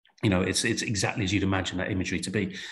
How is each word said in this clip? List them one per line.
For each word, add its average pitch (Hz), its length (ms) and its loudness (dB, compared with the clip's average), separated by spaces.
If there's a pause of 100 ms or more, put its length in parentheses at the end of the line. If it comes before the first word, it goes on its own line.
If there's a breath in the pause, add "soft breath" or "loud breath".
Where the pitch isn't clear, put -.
(240)
You 113 80 4
know, 92 100 4
it's, 95 240 0
it's 117 160 0
exactly 110 420 0
as 92 80 0
you'd 95 120 2
imagine 95 340 0
that 92 140 -2
imagery 95 300 -2
to 92 100 -4
be. 98 260 -2 (140 loud breath)